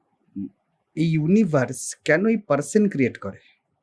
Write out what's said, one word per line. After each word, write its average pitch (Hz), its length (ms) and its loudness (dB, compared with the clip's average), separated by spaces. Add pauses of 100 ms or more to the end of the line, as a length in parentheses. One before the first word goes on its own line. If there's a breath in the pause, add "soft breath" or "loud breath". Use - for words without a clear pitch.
(960)
এই 165 180 0
ইউনিভার্স 151 840 0
কেন 165 320 2
এই 226 100 2
পার্সন 196 520 0
ক্রিয়েট 135 280 0
করে? 98 220 -14 (440)